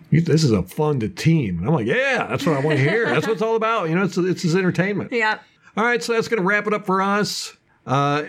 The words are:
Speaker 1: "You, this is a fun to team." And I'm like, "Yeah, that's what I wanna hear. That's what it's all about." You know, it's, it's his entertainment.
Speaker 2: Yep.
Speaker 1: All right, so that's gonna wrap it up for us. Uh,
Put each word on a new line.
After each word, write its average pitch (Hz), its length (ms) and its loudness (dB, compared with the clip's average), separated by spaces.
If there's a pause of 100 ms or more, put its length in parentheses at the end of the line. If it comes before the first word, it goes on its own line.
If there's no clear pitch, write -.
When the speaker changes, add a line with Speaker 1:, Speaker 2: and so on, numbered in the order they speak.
(120)
Speaker 1:
"You, 160 100 6
this 160 220 2
is 127 80 2
a 98 120 4
fun 151 360 -2
to 107 100 -2
team." 113 500 0
And 95 80 -4
I'm 156 60 2
like, 117 140 0
"Yeah, 254 400 0
that's 117 180 -4
what 151 120 0
I - 20 -2
wanna 151 180 0
hear. 185 320 2
That's 151 160 0
what - 80 -2
it's 160 80 -4
all 226 140 0
about." 220 340 -2
You 160 60 0
know, 190 80 2
it's, 196 140 -2
it's 180 260 -2
his 165 120 2
entertainment. 190 560 0
Speaker 2:
Yep. 220 300 -2 (360)
Speaker 1:
All 208 80 0
right, 240 180 0
so 233 100 -2
that's 226 140 0
gonna 220 160 0
wrap 208 240 0
it 208 60 0
up 208 120 -2
for 190 160 2
us. 202 540 -2 (320)
Uh, 143 420 0